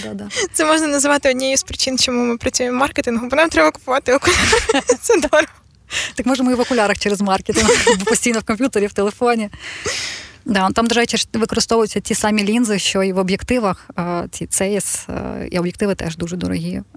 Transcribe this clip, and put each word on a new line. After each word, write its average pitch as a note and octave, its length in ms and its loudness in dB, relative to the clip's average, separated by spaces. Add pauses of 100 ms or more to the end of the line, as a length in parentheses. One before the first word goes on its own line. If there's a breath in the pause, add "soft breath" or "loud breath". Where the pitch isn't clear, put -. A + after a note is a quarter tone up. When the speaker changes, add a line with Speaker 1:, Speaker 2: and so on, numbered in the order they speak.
Speaker 1:
да, G#3+ 100 -10
да. G#3 160 -10 (240 loud breath)
Speaker 2:
Це D#4+ 120 2
можна D#4 220 4
називати C#4+ 420 2
однією C4 280 0
з - 60 0
причин, - 340 -4
чому A#3+ 280 0
ми A#3 120 0
працюємо B3 400 -2
в - 20 2
маркетингу, B3 500 -2
бо B3+ 60 -2
нам D#4+ 140 4
треба D#4 220 4
купувати - 420 -2
окуляри. E4+ 280 2 (320)
<laughs> - 280 2
Це G#4+ 180 4
дорого. D4+ 280 2 (680 loud breath)
Speaker 1:
Так, B3 100 -4
може, C4 180 2
ми B3+ 80 2
і B3+ 40 2
в A#3 40 0
окулярах A3 400 2
через G3+ 220 0
маркетинг, G3+ 480 2 (160)
<laughs> - 140 4
бо G3 60 -4
постійно A#3 340 2
в G3+ 40 -6
комп'ютері, A3 440 0
в G3 60 -6
телефоні. G#3+ 560 0 (960 loud breath)
Да, F#3+ 240 2
там, A3+ 180 2
до A3+ 80 2
речі, A#3 220 2
ж - 160 -2
використовуються A3+ 640 0
ті G#3 160 -2
самі G#3+ 280 2
лінзи, G#3+ 360 2
що F#3+ 240 0
і F#3+ 100 0
в F3+ 40 -2
об'єктивах. G3 760 -2
А, F3 360 -4
ці - 140 -10
Zeiss, - 680 -2
е, - 400 -8
і F3+ 80 -2
об'єктиви F3+ 360 -2
теж D#3+ 220 -8
дуже E3+ 200 -6
дорогі F3+ 440 -4 (160)